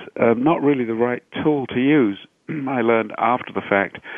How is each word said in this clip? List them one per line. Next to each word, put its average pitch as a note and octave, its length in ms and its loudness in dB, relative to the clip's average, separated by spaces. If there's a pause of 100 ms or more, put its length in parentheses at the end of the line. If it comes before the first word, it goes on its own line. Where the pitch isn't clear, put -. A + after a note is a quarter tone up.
(200)
uh, A#2 160 4
not D3+ 280 0
really C3+ 220 2
the A2+ 100 -4
right A#2+ 260 -2 (220)
tool C#3+ 240 0
to B2+ 120 -4
use, B2+ 380 4 (300)
<clears throat> - 20 -10
I C#3 320 -4
learned A2+ 360 2
after A#2+ 360 0
the G2+ 80 -4
fact. - 380 0 (180)